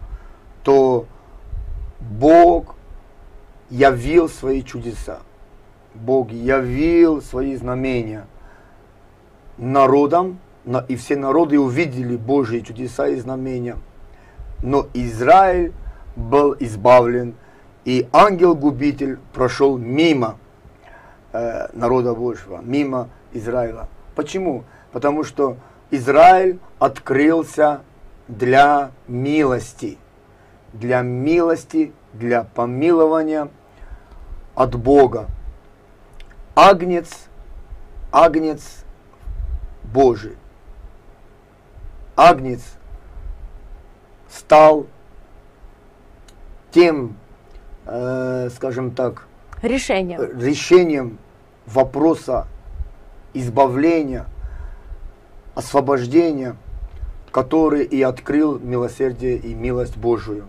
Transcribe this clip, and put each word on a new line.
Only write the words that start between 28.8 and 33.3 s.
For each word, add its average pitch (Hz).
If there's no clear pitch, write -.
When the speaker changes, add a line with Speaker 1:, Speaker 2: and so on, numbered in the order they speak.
Speaker 1:
милости, 127
для 120
милости, 156
для 117
помилования 156